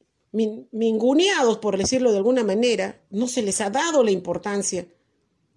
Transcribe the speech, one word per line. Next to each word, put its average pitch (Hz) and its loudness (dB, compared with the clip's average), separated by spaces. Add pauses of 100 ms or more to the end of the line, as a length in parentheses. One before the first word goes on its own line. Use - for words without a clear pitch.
(320)
min-, 220 -4
minguneados, 233 2
por 208 -2
decirlo 247 2
de 202 2
alguna 240 2
manera, 208 -2
no 220 -2
se 247 -4
les 196 -2
ha 202 -2
dado 294 2
la 220 4
importancia. 185 -4 (680)